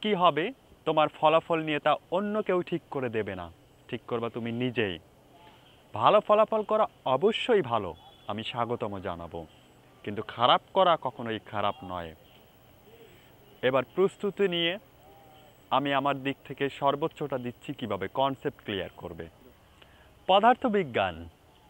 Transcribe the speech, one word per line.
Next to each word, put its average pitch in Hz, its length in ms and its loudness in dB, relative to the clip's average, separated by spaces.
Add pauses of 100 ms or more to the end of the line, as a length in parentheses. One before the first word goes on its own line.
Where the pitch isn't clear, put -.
কি 214 80 0 (100)
হবে, 165 240 4 (420)
তোমার 156 200 4 (100)
ফলাফল 160 500 4
নিয়ে 147 180 -2
তা 151 80 4 (240)
অন্য 208 160 -2 (140)
কেউ 180 120 2 (100)
ঠিক 170 140 -4 (100)
করে 127 240 -2
দেবে 101 240 -4
না, 87 60 -10 (420)
ঠিক 123 200 -8
করবা 117 260 -4
তুমি 117 160 -6 (120)
নিজেই। 113 320 -2 (1000)
ভালো 139 340 4
ফলাফল 214 340 4 (100)
করা 214 140 2 (300)
অবশ্যই 202 560 2
ভালো, 104 180 -2 (420)
আমি 107 200 -6
স্বাগতম 117 420 -4 (140)
জানাবো, 85 340 -8 (640)
কিন্তু 107 180 -8 (120)
খারাপ 123 280 4 (140)
করা 180 180 6 (120)
কখনোই 113 340 -6 (120)
খারাপ 101 240 -2 (160)
নয়। 85 200 -8 (1500)
এবার 131 200 2 (120)
প্রস্তুতি 196 500 0 (100)
নিয়ে 170 180 0 (1000)
আমি 139 180 2 (100)
আমার 139 160 0 (100)
দিক 139 120 -2 (100)
থেকে 139 180 -4 (140)
সর্বোচ্চটা 143 640 -2
দিচ্ছি - 340 -10
কিভাবে 101 280 -4 (120)
কনসেপ্ট 135 460 -2
ক্লিয়ার 92 260 -6 (100)
করবে। 85 240 -12 (1000)
পদার্থবিজ্ঞান, 190 880 2 (540)